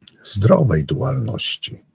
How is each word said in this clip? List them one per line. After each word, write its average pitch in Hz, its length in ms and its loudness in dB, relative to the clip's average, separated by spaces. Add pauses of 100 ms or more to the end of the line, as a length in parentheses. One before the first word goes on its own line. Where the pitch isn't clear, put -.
(240)
zdrowej 101 640 2
dualności - 1080 -6